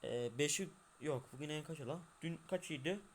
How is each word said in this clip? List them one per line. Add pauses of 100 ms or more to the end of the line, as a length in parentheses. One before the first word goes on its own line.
Ee,
beşi, (320)
yok,
bugün
en
kaçı
lan? (220)
Dün (100)
kaçıydı? (160)